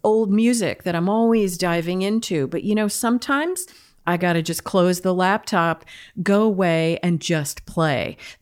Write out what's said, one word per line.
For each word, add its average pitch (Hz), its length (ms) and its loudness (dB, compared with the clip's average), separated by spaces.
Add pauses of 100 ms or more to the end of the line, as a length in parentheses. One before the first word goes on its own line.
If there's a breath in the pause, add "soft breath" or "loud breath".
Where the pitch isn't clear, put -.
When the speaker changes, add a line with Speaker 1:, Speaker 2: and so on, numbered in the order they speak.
Speaker 1:
old 220 260 2
music 220 540 2
that 175 140 -2
I'm 170 100 0
always 214 500 2
diving 175 440 -2
into. 196 460 -2
But, 170 180 -6
you 208 100 0
know, 214 140 2
sometimes 277 800 -2 (380 loud breath)
I 175 120 0
gotta 170 240 0
just 160 240 -6
close 180 340 2
the 185 140 0
laptop, 180 720 0 (360 loud breath)
go 202 200 4
away, 175 600 2
and 170 200 0
just 156 440 -4
play. 156 540 -2
Speaker 2:
Yeah. - 60 -20 (160 loud breath)